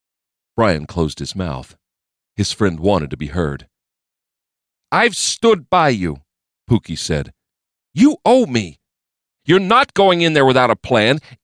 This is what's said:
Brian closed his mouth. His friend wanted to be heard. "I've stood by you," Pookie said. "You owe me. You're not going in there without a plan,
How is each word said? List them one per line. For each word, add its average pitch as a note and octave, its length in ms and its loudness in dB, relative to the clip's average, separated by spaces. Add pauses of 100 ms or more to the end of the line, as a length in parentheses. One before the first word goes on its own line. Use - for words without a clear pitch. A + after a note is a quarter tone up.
(560)
Brian F2 300 -2
closed D#2+ 320 -4
his C#2+ 160 -12
mouth. D#2 420 -10 (600)
His G#2 160 -4
friend F#2 260 -2
wanted E2 320 -2
to - 60 -10
be D2 120 -10
heard. D2 400 -6 (1200)
"I've G3+ 240 0
stood G#3+ 520 0
by E3 200 2
you," F2 340 -4 (480)
Pookie F2+ 280 -2
said. - 360 -6 (580)
"You C#4 320 2
owe B3 220 4
me. A2 320 -6 (640)
You're E3+ 140 2
not A3 360 0
going F#3 280 2
in E3 120 2
there C#3 120 4
without B2+ 240 4
a G#2+ 60 0
plan, A#2+ 420 0 (260)